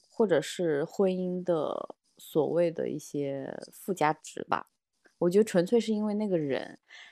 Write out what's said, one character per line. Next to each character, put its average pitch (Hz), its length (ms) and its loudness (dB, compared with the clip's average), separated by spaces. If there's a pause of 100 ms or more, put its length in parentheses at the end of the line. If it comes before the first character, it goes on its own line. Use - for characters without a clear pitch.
或 - 160 2
者 160 160 4
是 160 440 0
婚 190 280 2
姻 180 300 -2
的 - 520 -2 (220)
所 - 300 0
谓 165 240 2
的 - 180 -4
一 - 80 -4
些 139 580 -6 (160)
附 - 220 -8
加 151 180 4
值 - 340 -10
吧。 - 260 -4 (480)
我 175 100 2
觉 180 80 4
得 214 60 8
纯 190 200 2
粹 226 160 2
是 220 140 0
因 208 120 -2
为 208 100 -2
那 214 120 -2
个 190 120 2
人， 139 400 -4 (320)